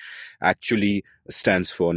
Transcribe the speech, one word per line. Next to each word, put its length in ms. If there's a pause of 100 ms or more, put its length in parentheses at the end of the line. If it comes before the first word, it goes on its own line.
(420)
actually 600 (280)
stands 400
for? 260